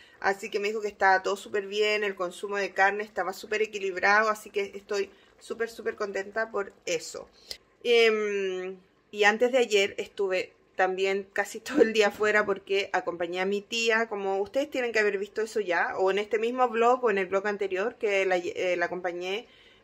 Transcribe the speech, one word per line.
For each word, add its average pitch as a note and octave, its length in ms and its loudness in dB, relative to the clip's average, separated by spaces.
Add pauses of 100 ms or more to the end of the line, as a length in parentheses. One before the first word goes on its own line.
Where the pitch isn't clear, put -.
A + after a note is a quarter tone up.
(200)
Así G3 300 -2
que G#3+ 80 -2
me G3+ 100 0
dijo A3 120 -4
que G#3 80 -4
estaba F#3+ 340 4
todo F#3+ 140 -2
súper G#3 300 -6
bien, G#3 360 0
el G3+ 120 -2
consumo G3 420 -6
de F#3+ 160 -2
carne G3+ 320 2
estaba F#3+ 280 -4
súper G#3+ 300 -4
equilibrado, G#3 680 2
así G#3 200 -6
que G3+ 240 -4
estoy G3+ 360 -6 (280)
súper, A3+ 300 -8
súper A3+ 280 -8
contenta G3+ 540 -6
por G3+ 220 -6 (140)
eso. - 420 -6 (560)
Em, G3+ 960 2 (320)
y G#3 140 0
antes A3 280 4
de C4 60 4
ayer G3+ 400 2
estuve F#3+ 540 -4 (220)
también F#3+ 580 0
casi G#3 280 -6
<laughs> - 0 -
todo B3+ 220 4
el A3 100 6
día G#3 160 6
afuera G#3 360 2
porque G3 480 -2
acompañé F3+ 480 -2
a F#3+ 60 0
mi G3+ 140 0
tía, A3+ 480 0
como G3 320 -2
ustedes C#4+ 300 -2
tienen B3 220 -2
que A3 60 2
haber G3+ 200 2
visto G#3 240 -4
eso A3+ 180 -4
ya, F3+ 380 0
o F#3+ 120 4
en F#3+ 80 2
este G#3+ 200 -2
mismo B3 300 0
vlog A#3+ 360 2
o A3+ 60 4
en G3 80 2
el F#3 80 -2
vlog F#3+ 200 -2
anterior, G3+ 500 -4
que G3 300 0
la F#3 120 2
lle-, F3 180 -6
eh, F3+ 200 0
la F3 100 -2
acompañé F3+ 600 -6 (380)